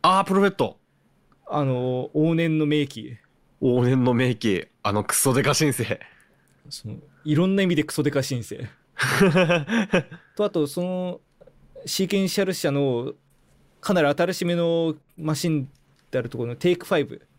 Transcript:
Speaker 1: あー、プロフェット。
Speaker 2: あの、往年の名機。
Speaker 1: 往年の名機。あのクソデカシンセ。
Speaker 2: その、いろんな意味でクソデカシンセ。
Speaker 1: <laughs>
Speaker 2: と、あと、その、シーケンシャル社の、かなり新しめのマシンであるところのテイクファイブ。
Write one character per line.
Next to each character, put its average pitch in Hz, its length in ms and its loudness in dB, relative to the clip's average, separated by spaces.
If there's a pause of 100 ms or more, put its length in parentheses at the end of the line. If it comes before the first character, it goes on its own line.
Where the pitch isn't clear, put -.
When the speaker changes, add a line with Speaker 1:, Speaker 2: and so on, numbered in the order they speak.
Speaker 1:
あ 190 180 4
ー、 190 40 0
プ 190 100 0
ロ 196 60 4
フ 202 60 4
ェ 190 40 2
ッ 196 40 -14
ト。 107 220 -2 (680)
Speaker 2:
あ 147 160 -2
の、 127 500 -2
往 160 220 2
年 160 240 2
の 151 80 2
名 147 180 2
機。 120 320 -14 (440)
Speaker 1:
往 123 220 4
年 127 200 4
の 123 100 4
名 123 220 2
機。 104 320 -2 (160)
あ 101 80 0
の 104 120 0
ク - 120 -4
ソ 135 180 2
デ 131 80 2
カ 143 140 2
シ 156 100 2
ン 135 80 2
セ。 - 260 -4 (720)
Speaker 2:
そ - 200 -16
の、 - 80 -12 (260)
い 151 100 0
ろ 165 120 4
ん 190 100 2
な 196 80 4
意 185 40 2
味 175 80 2
で 151 100 0
ク - 80 -10
ソ 156 100 -2
デ 143 80 0
カ 143 120 0
シ 131 120 -4
ン 117 80 -6
セ。 - 240 -12 (300)
Speaker 1:
<laughs> 175 1400 2
Speaker 2:
と、 208 80 -2
あ 202 60 0
と、 156 180 -2
そ 175 140 -6
の、 180 400 -6 (640)
シ - 200 -2
ー - 20 -8
ケ 196 120 0
ン 190 80 0
シ 196 140 -2
ャ 190 40 2
ル 185 80 -4
社 160 180 -2
の、 135 420 -2 (680)
か - 140 -2
な 180 80 4
り 143 80 4
新 165 240 0
し 180 100 -6
め 175 120 0
の 165 400 0 (220)
マ 156 180 -4
シ 151 120 -4
ン 147 220 -2 (420)
で 131 80 -2
あ - 20 -4
る 120 80 -6
と 120 80 -10
こ 123 60 -4
ろ 117 60 -4
の 120 80 -8
テ 180 140 2
イ 170 60 2
ク - 80 -16
フ - 80 -2
ァ 160 80 2
イ - 40 0
ブ。 - 200 -16 (120)